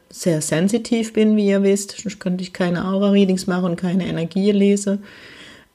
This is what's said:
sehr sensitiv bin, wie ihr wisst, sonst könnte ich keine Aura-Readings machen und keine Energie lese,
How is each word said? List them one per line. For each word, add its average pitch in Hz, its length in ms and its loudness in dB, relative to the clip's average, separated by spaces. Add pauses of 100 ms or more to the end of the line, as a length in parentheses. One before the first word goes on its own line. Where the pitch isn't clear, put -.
sehr 160 320 -2
sensitiv 220 720 -2
bin, 214 240 2
wie 202 120 2
ihr 196 140 2
wisst, 196 380 0
sonst - 200 -10
könnte 180 220 -4
ich 180 100 -12
keine 175 340 -2
Aura-Readings 196 600 2
machen 180 180 0
und 175 120 -2
keine 180 300 -2
Energie 165 460 -2
lese, 202 460 2 (760)